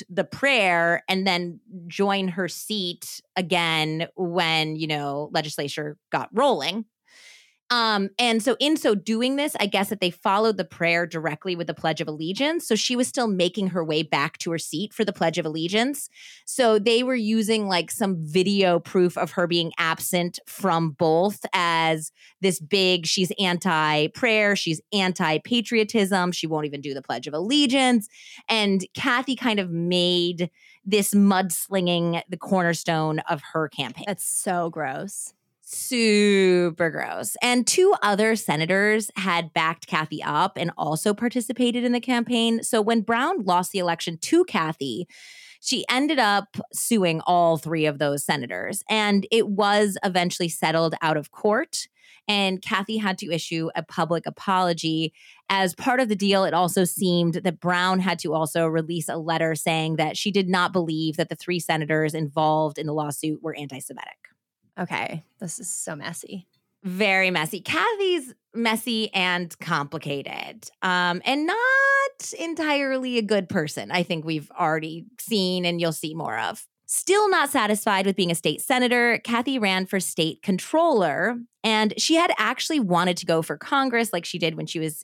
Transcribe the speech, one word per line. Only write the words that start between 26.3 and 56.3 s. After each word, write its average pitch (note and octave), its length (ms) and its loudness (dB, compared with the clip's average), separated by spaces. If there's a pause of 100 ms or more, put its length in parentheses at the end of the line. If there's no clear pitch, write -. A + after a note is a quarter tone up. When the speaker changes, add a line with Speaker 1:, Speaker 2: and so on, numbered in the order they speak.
Speaker 1:
she - 140 -6
won't D#3 220 -2
even C#3+ 140 -8
do C#3 120 -8
the C3+ 80 -8
Pledge B2+ 240 -6
of D3 80 -8
Allegiance. B3 760 2 (400)
And G3+ 460 2
Kathy B3+ 420 -2
kind G#3+ 240 0
of F3+ 120 -4
made F3 800 0 (340)
this G3+ 300 2
mudslinging F3+ 1120 2
the F3+ 80 -8
cornerstone E3 840 0
of D#3+ 200 -4 (120)
her D#3 160 0
campaign. C#3+ 360 -8
Speaker 2:
That's G3 200 -6
so F3 440 -2
gross. D#3 640 -8 (320)
Speaker 1:
Super F#3+ 1300 4
gross. - 500 -6
And B3 240 2
two F#4 380 4
other G#3 320 2
senators G3 800 0
had F3 380 -2
backed E3 340 -2
Kathy D#3 340 -4
up D#3+ 340 0
and E3+ 220 -4
also D#3+ 380 0
participated A#3+ 680 0
in A#3+ 100 2
the A#3+ 80 0
campaign. A#3 600 0
So - 180 0
when A3+ 220 4
Brown B3 440 0
lost F3+ 260 2
the G3 80 -2
election E3+ 380 -2
to F4 280 4
Kathy, D#3+ 640 -2 (540)
she - 280 -2
ended C#4 300 2
up G3+ 380 0 (160)
suing F3 480 2
all E3+ 360 4
three D#3 300 0
of C#3+ 100 0
those C#3+ 260 0
senators. B2 640 -4
And G#3 440 2
it A3+ 160 2
was G3+ 560 2
eventually F3+ 460 0
settled D#3+ 520 0
out D#3 160 2
of D3 140 -6
court. - 560 -2 (400)
And G3 340 0
Kathy G#3 360 -2
had G3+ 220 -2
to E3+ 140 -6
issue D#3+ 420 -4
a E3+ 60 -2
public E3 460 -2
apology. E3 840 0 (380)
As F#3+ 240 2
part B3+ 280 0
of A#3 80 2
the G#3+ 60 2
deal, G3 280 4